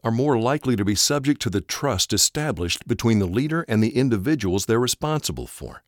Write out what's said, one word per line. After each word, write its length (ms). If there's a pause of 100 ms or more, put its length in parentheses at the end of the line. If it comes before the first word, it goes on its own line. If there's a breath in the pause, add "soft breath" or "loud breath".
are 80
more 260
likely 380
to 80
be 100
subject 480
to 80
the 100
trust 520
established 720
between 320
the 80
leader 400
and 160
the 140
individuals 720
they're 120
responsible 720
for. 400